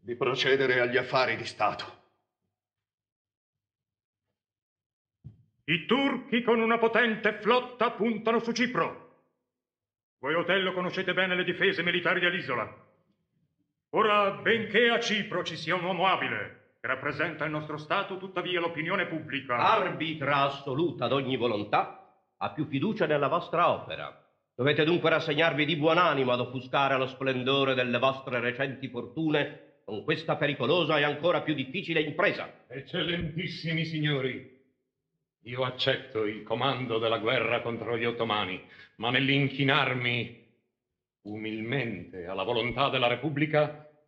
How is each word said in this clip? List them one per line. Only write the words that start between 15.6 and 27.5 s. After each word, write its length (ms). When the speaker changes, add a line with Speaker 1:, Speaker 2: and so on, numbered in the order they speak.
Speaker 2:
un 80
uomo 240
abile, 720
che 80
rappresenta 580
il 60
nostro 260
Stato, 400
tuttavia 440
l'opinione 440
pubblica 520
Speaker 3:
Arbitra 880
assoluta 600
ad 60
ogni 240
volontà, 880
ha 140
più 140
fiducia 400
nella 220
vostra 420
opera. 580
Dovete 300
dunque 260
rassegnarvi 540
di 100
buon 240
animo 320
ad 80
offuscare 580
lo 80
splendore 720